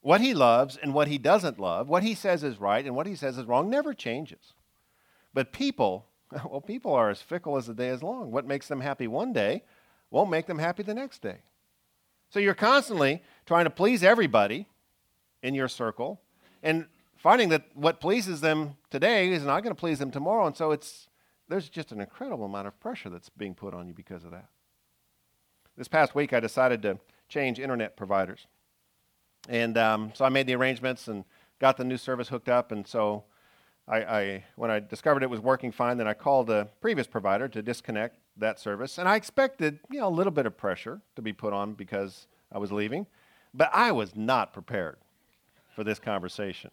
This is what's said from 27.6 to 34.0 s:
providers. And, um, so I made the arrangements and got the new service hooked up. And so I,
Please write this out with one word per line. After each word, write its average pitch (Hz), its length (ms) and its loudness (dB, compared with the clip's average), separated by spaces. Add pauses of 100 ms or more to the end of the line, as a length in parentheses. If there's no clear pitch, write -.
providers. 98 500 -4 (1000)
And, 117 300 0
um, 110 360 2
so 135 100 0
I 135 40 6
made 135 180 2
the 127 80 0
arrangements 127 540 -2
and 101 160 -6 (360)
got 131 160 6
the 127 80 -4
new 127 120 -2
service 123 320 -4
hooked 127 200 -8
up. 123 240 2
And 101 140 -8
so 104 380 -2 (600)
I, 110 160 0